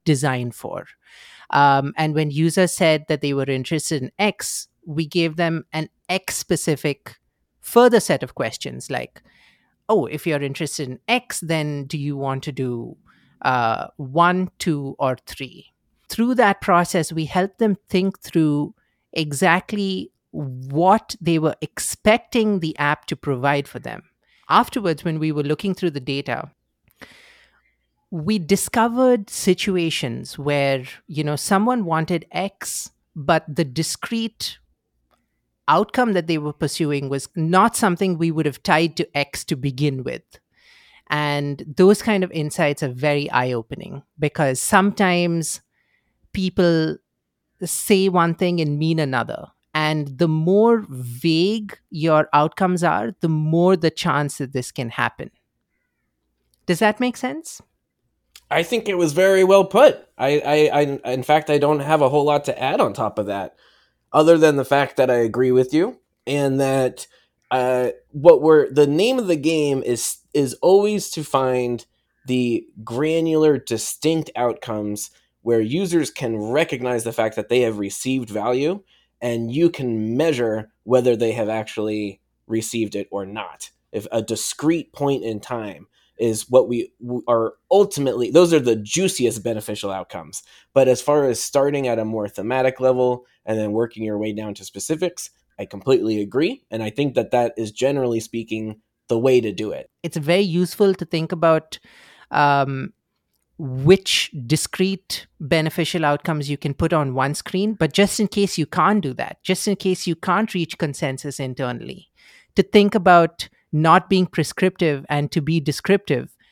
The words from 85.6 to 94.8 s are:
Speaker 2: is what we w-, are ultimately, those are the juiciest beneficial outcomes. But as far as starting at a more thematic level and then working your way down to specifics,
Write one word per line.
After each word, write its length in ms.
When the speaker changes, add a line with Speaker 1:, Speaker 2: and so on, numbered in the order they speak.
Speaker 2:
is 320
what 200
we 320
w-, 260
are 280
ultimately, 600
those 240
are 60
the 160
juiciest 680
beneficial 480
outcomes. 540
But 160
as 140
far 220
as 180
starting 460
at 100
a 60
more 240
thematic 520
level 460
and 140
then 140
working 320
your 120
way 160
down 220
to 100
specifics, 680